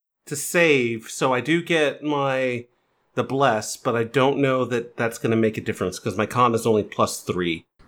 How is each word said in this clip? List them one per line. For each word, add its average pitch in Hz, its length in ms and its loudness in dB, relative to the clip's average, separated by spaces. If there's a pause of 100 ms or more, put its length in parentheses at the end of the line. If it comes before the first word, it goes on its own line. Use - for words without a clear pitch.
(260)
To 143 100 -6
save, 131 760 0
so 135 240 0
I 123 60 0
do 160 220 0
get 156 420 0
my, 131 600 -2 (480)
the 123 100 -2
bless, 127 520 0
but 120 200 -2
I 117 80 0
don't 131 340 2
know 131 280 2
that 117 300 -4
that's 113 220 -2
gonna 113 180 0
make 110 200 2
a - 60 -6
difference, 98 360 -4
'cause 98 180 -6
my 104 100 0
con 123 280 2
is 113 120 0
only 107 180 4
plus - 380 -2
three. 87 440 -4 (220)